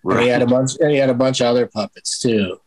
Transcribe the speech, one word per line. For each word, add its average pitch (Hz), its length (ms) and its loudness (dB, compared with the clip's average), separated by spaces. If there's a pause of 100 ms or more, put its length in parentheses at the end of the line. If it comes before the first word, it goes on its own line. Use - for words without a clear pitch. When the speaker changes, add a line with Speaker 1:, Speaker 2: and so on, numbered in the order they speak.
Speaker 1:
And 95 160 0
he 120 80 2
had 123 140 2
a 123 40 0
Speaker 2:
Right. 123 80 2
Speaker 1:
bunch, 131 260 0
and 151 100 2
he 143 60 2
had 135 140 2
a 123 40 0
bunch 131 260 0
of 120 60 2
other 120 200 2
puppets - 520 -10
too. 104 380 0 (100)